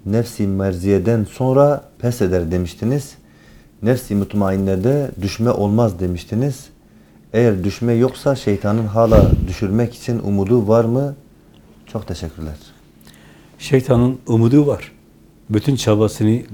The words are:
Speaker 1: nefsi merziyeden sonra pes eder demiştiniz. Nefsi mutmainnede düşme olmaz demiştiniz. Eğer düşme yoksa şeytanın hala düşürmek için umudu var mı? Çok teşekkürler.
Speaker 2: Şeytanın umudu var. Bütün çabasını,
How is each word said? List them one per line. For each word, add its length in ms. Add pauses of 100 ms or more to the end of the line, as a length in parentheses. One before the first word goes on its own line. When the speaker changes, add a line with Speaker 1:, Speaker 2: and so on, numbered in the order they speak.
Speaker 1:
nefsi 400
merziyeden 760
sonra 600 (140)
pes 240
eder 280
demiştiniz. 640 (680)
Nefsi 320
mutmainnede 960 (120)
düşme 280
olmaz 500
demiştiniz. 640 (680)
Eğer 320
düşme 280
yoksa 440
şeytanın 500
hala 440 (180)
düşürmek 460
için 240
umudu 500
var 160
mı? 300 (720)
Çok 200
teşekkürler. 480 (1040)
Speaker 2:
Şeytanın 680
umudu 400
var. 260 (580)
Bütün 260
çabasını, 640 (140)